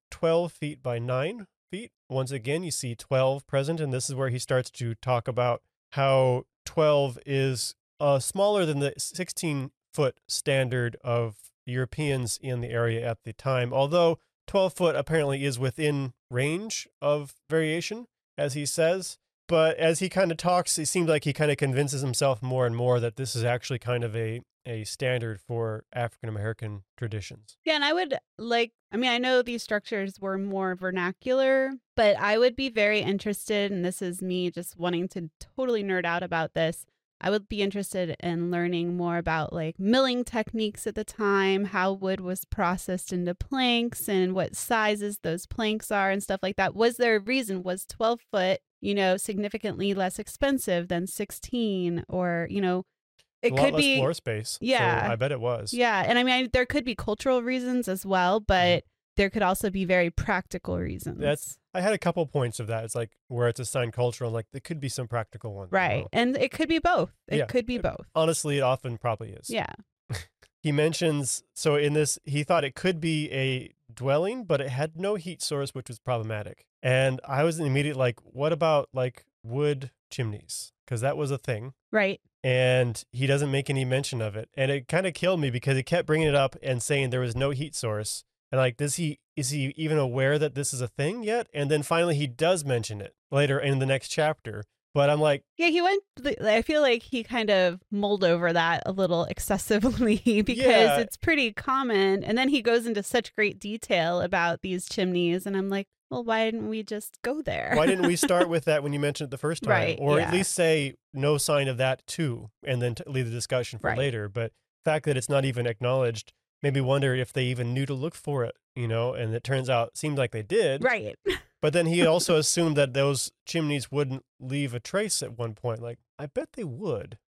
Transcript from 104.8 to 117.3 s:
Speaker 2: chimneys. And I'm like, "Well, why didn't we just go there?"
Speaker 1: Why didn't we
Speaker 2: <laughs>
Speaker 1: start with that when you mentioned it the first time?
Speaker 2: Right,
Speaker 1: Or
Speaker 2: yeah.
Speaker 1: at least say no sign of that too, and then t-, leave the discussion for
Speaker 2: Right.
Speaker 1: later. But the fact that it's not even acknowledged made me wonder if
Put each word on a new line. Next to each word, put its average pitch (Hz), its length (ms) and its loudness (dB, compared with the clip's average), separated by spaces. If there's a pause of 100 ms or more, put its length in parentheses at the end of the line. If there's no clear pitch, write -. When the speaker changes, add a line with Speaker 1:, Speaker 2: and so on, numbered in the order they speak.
Speaker 2:
chimneys. 180 600 0
And 196 100 -2
I'm 190 120 0
like, 196 180 -4 (240)
"Well, 247 120 -4
why 226 220 0
didn't 220 240 -4
we 220 140 -4
just - 400 -10
go 294 180 -2
there?" 69 340 -4
Speaker 1:
Why 151 120 4
didn't 185 180 2
we 175 100 4
Speaker 2:
<laughs> - 120 2
Speaker 1:
start 175 220 4
with 165 160 0
that 151 180 2
when 143 100 -2
you 143 60 -2
mentioned 143 300 -2
it - 20 -16
the 127 80 -8
first 156 240 -4
time? 214 80 0
Speaker 2:
Right, 180 280 2
Speaker 1:
Or 143 200 4
Speaker 2:
yeah. 170 80 0
Speaker 1:
at - 60 -4
least 185 200 0
say 160 400 2 (180)
no 143 280 2
sign 139 280 2
of 127 100 -2
that 131 280 0
too, 117 460 -4 (120)
and 127 160 -2
then 120 140 0
t-, - 140 -8
leave 131 180 -2
the 113 60 -6
discussion 120 480 -4
for - 80 -4
Speaker 2:
Right. 113 100 0
Speaker 1:
later. 120 320 -2
But 113 220 -4 (340)
the 160 60 2
fact 151 140 0
that 139 120 2
it's 127 120 -4
not 139 140 4
even 123 220 0
acknowledged 120 680 0 (280)
made 139 140 0
me 139 60 2
wonder 135 340 2
if 127 180 -2